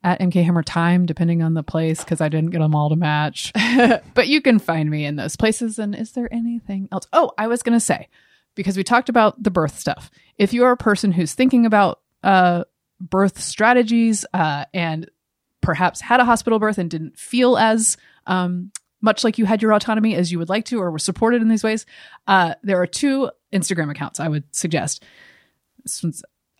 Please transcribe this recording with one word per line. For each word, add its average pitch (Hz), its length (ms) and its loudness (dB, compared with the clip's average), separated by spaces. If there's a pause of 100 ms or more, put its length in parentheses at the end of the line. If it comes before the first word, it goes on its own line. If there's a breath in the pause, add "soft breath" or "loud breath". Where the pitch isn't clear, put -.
at 175 180 0
M 185 120 2
K 180 100 4
Hammer 170 220 2
Time, 175 420 2
depending 170 360 0
on 160 120 0
the 160 80 -2
place, 160 400 -2
'cause - 180 -4
I 156 80 0
didn't 160 220 0
get 175 100 -2
'em 156 140 2
all 147 160 2
to 156 60 2
match. 151 580 -2
<laughs> 233 600 2
But - 140 2
you 294 140 2
can 233 160 4
find 156 320 -2
me 151 160 -4
in 147 100 -6
those 147 200 -6
places. 220 420 -2
And 208 160 -6
is - 180 -10
there 240 220 -8
anything 233 560 -6
else? 190 220 -8
Oh, 311 260 2
I 220 80 -4
was 240 160 -2
gonna 233 180 2
say, - 280 -4 (480 soft breath)
because 190 200 -4
we 196 80 -2
talked 240 240 0
about 233 340 2
the 202 100 0
birth 160 260 -2
stuff. - 320 -8 (260 soft breath)
If 202 160 2
you 247 120 4
are 254 80 6
a 247 40 2
person 208 360 0
who's 165 200 0
thinking 254 320 4
about, 208 360 2 (240)
uh, 180 400 4 (380)
birth 190 380 0
strategies, 226 960 2
uh, 156 400 -2
and 165 340 -4 (540)
perhaps 175 400 -2
had 247 180 2
a 247 60 6
hospital 226 320 2
birth 214 180 0
and 170 140 -4
didn't 160 280 -10
feel 247 380 2
as, 220 400 2 (300 soft breath)
um, 180 440 -4 (300)
much 214 240 0
like 220 140 0
you 220 80 2
had 214 160 0
your 220 100 2
autonomy 214 420 0
as 175 160 -2
you 175 80 -4
would 165 120 -6
like 214 160 -2
to 240 120 -6
or 180 120 -4
were 156 80 -6
supported 226 420 0
in 226 80 2
these 220 160 2
ways, 220 220 -2 (400 loud breath)
uh, 185 260 2 (100)
there 196 160 0
are 180 80 0
two 269 440 -2 (240)
Instagram 170 360 -2
accounts - 300 -10
I 160 80 -4
would 151 160 -2 (100)
suggest. - 480 -4 (800 soft breath)
This - 200 -12
one's 165 200 -6 (380)